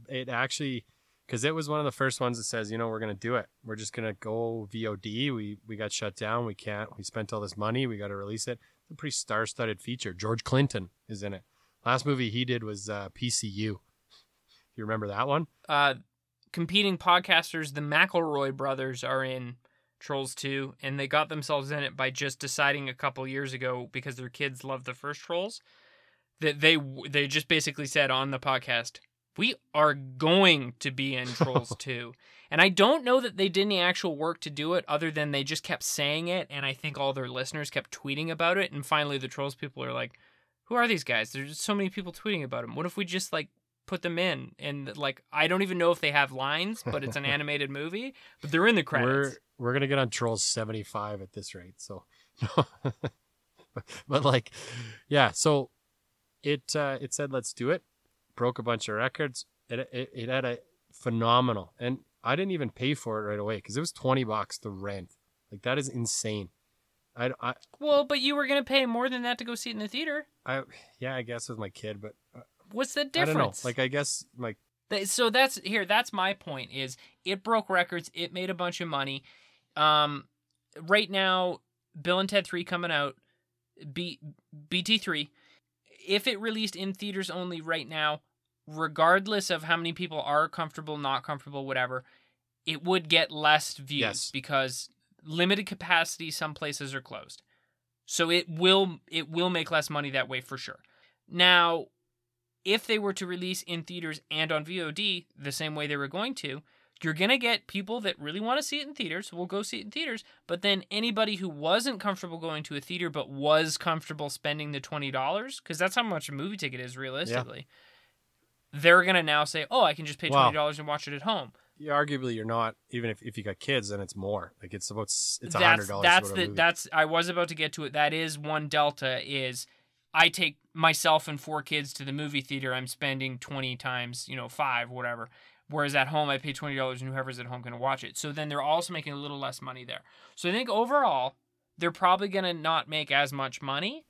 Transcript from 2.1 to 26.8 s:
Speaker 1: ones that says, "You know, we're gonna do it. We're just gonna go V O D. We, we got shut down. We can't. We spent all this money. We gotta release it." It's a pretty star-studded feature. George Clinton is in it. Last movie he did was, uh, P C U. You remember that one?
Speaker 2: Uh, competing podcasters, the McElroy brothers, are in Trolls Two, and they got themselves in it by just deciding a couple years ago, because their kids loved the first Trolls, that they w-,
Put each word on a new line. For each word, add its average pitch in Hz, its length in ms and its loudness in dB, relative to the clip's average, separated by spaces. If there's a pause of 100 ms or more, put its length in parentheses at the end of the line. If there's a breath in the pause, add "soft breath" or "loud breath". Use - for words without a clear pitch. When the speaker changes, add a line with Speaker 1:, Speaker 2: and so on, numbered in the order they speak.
Speaker 1:
ones 120 180 0
that 110 60 -8
says, 110 260 -4
"You 113 80 -2
know, 117 100 0
we're 110 120 -4
gonna 107 140 -4
do 113 200 -2
it. 110 120 0 (180)
We're 110 120 -8
just 107 160 -8
gonna 110 220 -4
go 113 560 -4
V 110 160 -4
O 107 100 -2
D. 113 360 -4
We, 104 340 -6
we 110 100 -12
got 104 160 -6
shut 104 220 -4
down. 117 320 -2
We 104 80 -6
can't. 104 420 -8
We 104 60 -12
spent - 300 -8
all 107 80 -4
this 95 160 -8
money. 113 300 0
We 113 120 -4
gotta 101 180 -6
release 101 300 -6
it." 120 140 -6 (240 soft breath)
It's - 80 -20
a - 20 -18
pretty 147 200 -8
star-studded 110 680 -2
feature. 117 340 -8
George 110 300 -2
Clinton 123 460 2 (180)
is 104 160 -10
in 101 100 -6
it. 92 80 -14 (420)
Last 127 220 2
movie 127 240 2
he 123 140 -2
did 123 180 0
was, 104 260 -8
uh, 101 240 -6
P 120 180 -4
C - 180 0
U. 101 320 -2 (960 soft breath)
You 110 80 -8
remember 107 240 -2
that 104 180 0
one? 147 200 2 (220)
Speaker 2:
Uh, 143 260 6 (580)
competing 180 460 2
podcasters, 165 760 4
the 147 60 -4
McElroy 147 760 2
brothers, 135 480 -2
are 131 200 0
in 127 320 -6 (420)
Trolls 135 360 -4
Two, 139 480 -4
and 139 160 -4
they 135 100 -2
got 151 200 4
themselves 143 420 -2
in 147 120 -4
it 131 140 -4
by 131 140 2
just 131 280 -4
deciding 143 500 0
a 127 60 -6
couple 135 320 -4
years 135 260 -4
ago, 127 400 -4
because 131 240 -8
their 127 120 -10
kids 131 360 -6
loved 131 200 -6
the 127 100 -6
first 143 260 -10
Trolls, 185 400 -4 (800 soft breath)
that 147 200 0
they 160 140 8
w-, 135 340 -2